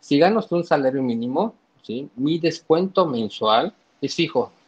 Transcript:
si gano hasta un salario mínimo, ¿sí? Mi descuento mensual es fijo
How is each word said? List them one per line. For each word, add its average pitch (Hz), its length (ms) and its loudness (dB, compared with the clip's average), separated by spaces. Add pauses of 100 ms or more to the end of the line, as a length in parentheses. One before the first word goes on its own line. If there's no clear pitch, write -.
si 143 180 0
gano 202 220 4
hasta 175 160 -4
un 170 80 0
salario 139 380 0
mínimo, 127 520 -2 (280)
¿sí? 127 340 -8
Mi 151 220 -2
descuento 170 640 0
mensual 117 720 0 (260)
es 139 140 -4
fijo 135 360 -2 (180)